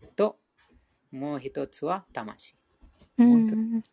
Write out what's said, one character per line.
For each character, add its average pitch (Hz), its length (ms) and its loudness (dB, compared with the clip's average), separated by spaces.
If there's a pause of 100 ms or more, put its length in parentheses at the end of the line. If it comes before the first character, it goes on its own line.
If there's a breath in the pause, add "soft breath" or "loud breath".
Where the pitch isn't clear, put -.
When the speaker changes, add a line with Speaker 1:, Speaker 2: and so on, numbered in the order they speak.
(160)
Speaker 1:
と、 208 220 0 (760)
も 139 260 -8
う - 20 -8
一 135 280 -8
つ - 180 -14
は 180 260 -6
魂。 - 440 -14 (600)
Speaker 2:
う 240 60 6
ん。 240 60 8
Speaker 1:
も 240 80 8
う - 20 6
一 220 120 0
つ。 214 40 -2 (380)